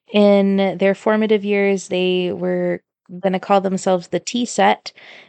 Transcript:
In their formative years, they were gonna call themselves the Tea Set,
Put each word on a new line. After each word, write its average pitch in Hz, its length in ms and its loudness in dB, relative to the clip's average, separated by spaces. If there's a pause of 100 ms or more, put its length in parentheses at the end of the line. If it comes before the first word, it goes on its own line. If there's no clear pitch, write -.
(120)
In 196 680 2
their 190 160 2
formative 214 500 0
years, 196 440 0
they 180 420 -2
were 180 500 -4 (380)
gonna 190 220 -2
call 202 200 2
themselves 185 460 -2
the 175 140 -6
Tea 240 240 -6
Set, - 480 -2 (360)